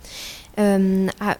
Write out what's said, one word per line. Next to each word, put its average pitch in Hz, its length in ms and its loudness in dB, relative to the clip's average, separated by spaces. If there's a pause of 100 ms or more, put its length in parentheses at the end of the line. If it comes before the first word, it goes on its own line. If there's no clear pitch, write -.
(580)
Euh, 190 480 4 (140)
ah, 208 200 -2